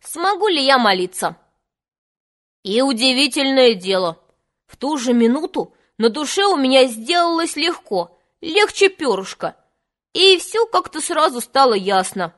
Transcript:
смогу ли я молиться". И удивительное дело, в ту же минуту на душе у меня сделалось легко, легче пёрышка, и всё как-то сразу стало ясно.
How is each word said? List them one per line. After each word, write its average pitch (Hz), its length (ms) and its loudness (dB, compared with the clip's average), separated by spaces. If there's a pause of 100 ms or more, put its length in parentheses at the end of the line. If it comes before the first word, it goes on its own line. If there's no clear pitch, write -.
смогу 370 460 -4
ли 294 180 0
я 262 140 2
молиться". 185 580 -2 (1300)
И 220 180 0
удивительное 262 920 2
дело, 185 420 -2 (480)
в - 120 -20
ту 294 200 -4
же 247 160 -2
минуту 240 640 0 (240)
на 226 100 2
душе 302 360 -2
у 381 100 2
меня 262 300 4
сделалось 330 720 -2
легко, 294 640 -6 (240)
легче 392 480 0
пёрышка, 190 640 -6 (580)
и 370 260 4
всё 453 260 -2
как-то 359 360 -4
сразу 311 380 -2
стало 247 360 2
ясно. 185 640 -2